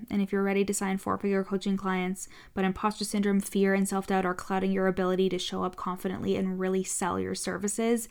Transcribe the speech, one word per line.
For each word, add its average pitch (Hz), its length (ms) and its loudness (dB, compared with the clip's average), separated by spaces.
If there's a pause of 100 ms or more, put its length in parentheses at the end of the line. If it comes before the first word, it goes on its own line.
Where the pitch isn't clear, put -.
And 202 100 2
if 196 120 0
you're 196 100 2
ready 196 240 4
to 202 80 0
sign 196 240 0
four-figure 196 460 0
coaching 196 340 0
clients, 185 500 -2 (280)
but 190 100 2
imposter 208 400 0
syndrome, 202 340 2
fear, 196 360 2
and 196 120 2
self-doubt 196 380 0
are 180 80 0
clouding 190 380 -2
your 190 160 2
ability 185 420 2
to 180 80 -2
show 185 260 -4
up 185 120 -4
confidently 190 600 -2
and 190 240 -2
really 190 240 0
sell 185 360 -2
your 185 160 -2
services 202 760 0